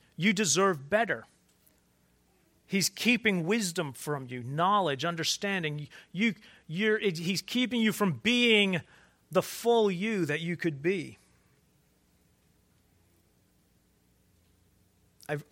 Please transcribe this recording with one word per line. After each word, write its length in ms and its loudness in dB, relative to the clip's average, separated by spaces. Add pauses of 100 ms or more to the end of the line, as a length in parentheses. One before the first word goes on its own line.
(160)
"You 160 2
deserve 580 2
better." 360 0 (1400)
He's 240 0
keeping 560 2
wisdom 480 -2
from 340 -6
you, 140 -8
knowledge, 640 0
understanding. 840 -4 (240)
You, 220 0 (320)
you're, 320 0
it, 180 0
he's 240 -2
keeping 400 -2
you 120 4
from 220 0
being 680 2 (480)
the 120 2
full 480 2
you 360 -2
that 140 -2
you 160 -4
could 260 -4
be. 360 -4 (4000)
"I've 240 -4